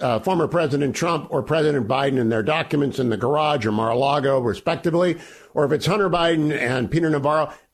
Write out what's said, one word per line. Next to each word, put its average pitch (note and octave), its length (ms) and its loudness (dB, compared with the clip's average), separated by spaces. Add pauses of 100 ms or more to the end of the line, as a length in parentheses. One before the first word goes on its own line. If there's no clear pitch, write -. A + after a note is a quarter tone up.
uh, A#2+ 180 0
former E3 280 0
President C#3+ 480 0
Trump E3 360 -2
or D3+ 120 -2
President D3 460 0
Biden C3+ 320 0
and A2+ 100 2
their A2+ 120 0
documents D3 560 -2
in B2+ 100 0
the A2 80 0
garage C#3+ 480 0
or A2 80 0
Mar-a-Lago, C3 680 2
respectively, E3 760 0 (380)
or D3+ 100 2
if C#3 80 0
it's D3+ 140 0
Hunter F#3 240 2
Biden E3 420 2
and B2 380 -2
Peter E3 180 2
Navarro. D3+ 460 2 (200)